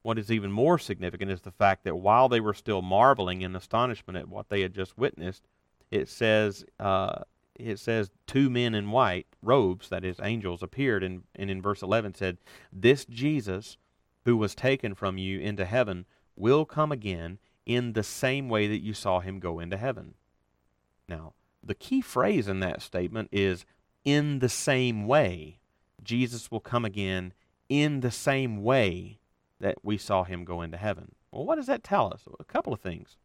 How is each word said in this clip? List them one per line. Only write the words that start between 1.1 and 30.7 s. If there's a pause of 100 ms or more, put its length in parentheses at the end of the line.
is
the
fact
that
while
they
were
still
marveling
in
astonishment
at
what
they
had
just
witnessed, (440)
it
says, (160)
uh, (360)
it
says (160)
two
men
in
white (160)
robes,
that
is,
angels,
appeared,
and, (100)
and
in
verse
eleven
said, (340)
"This
Jesus, (480)
who
was
taken
from
you
into
heaven, (320)
will
come
again (260)
in
the
same
way
that
you
saw
him
go
into
heaven." (960)
Now, (300)
the
key
phrase
in
that
statement
is, (400)
"In
the
same
way." (440)
Jesus
will
come
again (380)
in
the
same
way (420)
that
we
saw
him
go
into